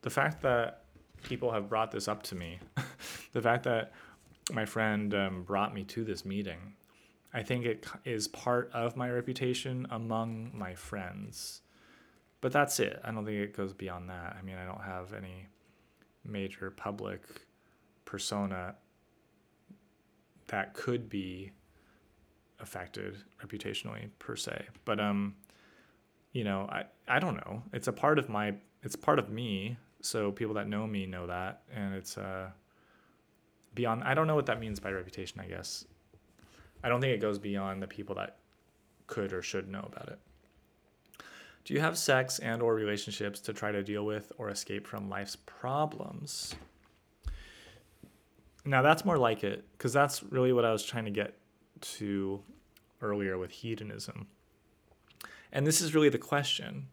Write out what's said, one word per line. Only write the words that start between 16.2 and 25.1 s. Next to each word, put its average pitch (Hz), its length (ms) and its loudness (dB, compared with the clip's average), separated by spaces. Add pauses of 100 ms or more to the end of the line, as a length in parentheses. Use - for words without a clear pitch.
major 98 460 -4
public 104 520 -6 (840)
persona 98 680 -2 (1700)
that 98 260 -2
could 120 340 -2
be 95 440 -6 (1080)
affected 98 560 -8 (260)
reputationally - 760 -6
per - 180 -8
se. - 300 -6 (180)
But, 104 160 2
um, 101 360 2 (960)